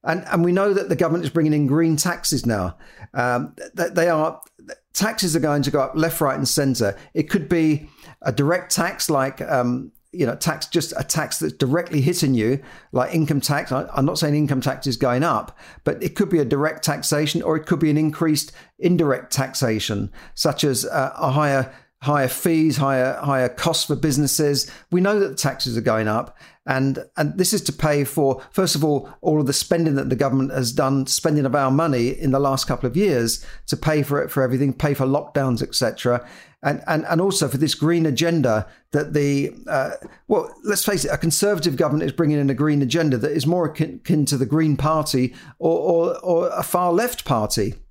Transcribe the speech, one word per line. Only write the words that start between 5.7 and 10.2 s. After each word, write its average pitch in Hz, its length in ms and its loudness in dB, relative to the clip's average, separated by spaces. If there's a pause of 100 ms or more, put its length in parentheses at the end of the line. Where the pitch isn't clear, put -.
go 143 100 0
up 131 140 -2
left, 160 260 -2
right 135 160 0
and 139 100 -2
centre. 123 520 0 (160)
It 156 160 -2
could 160 180 0
be 156 400 2 (320)
a 143 100 -4
direct 147 400 0
tax - 380 -2
like, 135 320 0
um, 123 520 -2 (200)
you 170 140 0